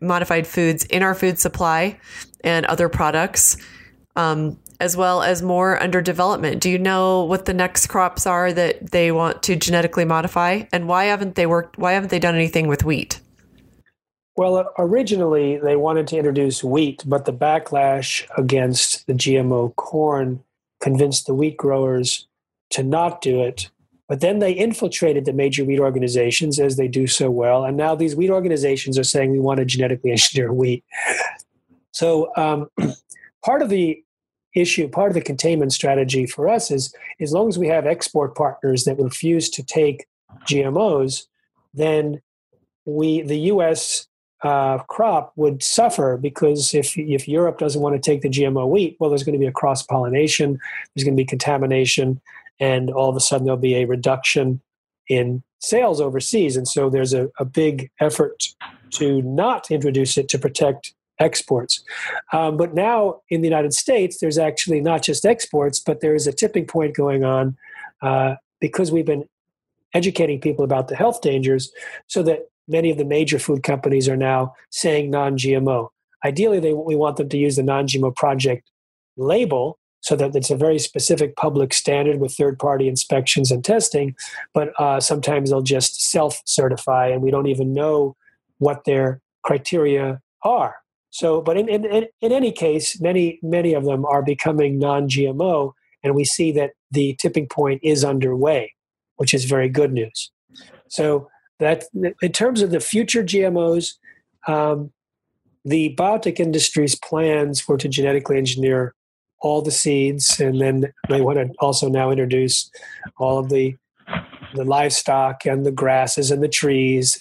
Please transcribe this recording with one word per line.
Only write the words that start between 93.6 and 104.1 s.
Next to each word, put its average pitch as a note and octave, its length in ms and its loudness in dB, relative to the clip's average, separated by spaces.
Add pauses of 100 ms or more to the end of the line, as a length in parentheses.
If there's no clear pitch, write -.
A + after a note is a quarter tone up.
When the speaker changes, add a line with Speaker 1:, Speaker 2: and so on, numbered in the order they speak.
Speaker 2:
of C#3 100 0
them C#3 220 0
are C#3+ 160 2
becoming C#3+ 560 0
non-G C#3 480 0
M C3+ 160 -2
O, D3 320 0 (280)
and C#3 120 0
we C#3+ 100 2
see D#3+ 280 0
that C#3+ 200 0 (180)
the C#3 300 0
tipping D#3+ 280 -2
point C#3 340 0
is D3+ 220 2
underway, C3 680 0 (440)
which C#3 180 0
is B2+ 100 0
very C3 240 2
good C3+ 240 2
news. A2+ 380 -6 (580)
So D3 400 -2 (320)
that, D#3+ 240 0 (360)
in F3 120 0
terms A#3 280 0
of F#3 120 2
the E3 80 0
future A3+ 420 0
G F#3+ 220 2
M F3 120 0
Os, E3+ 400 0 (520)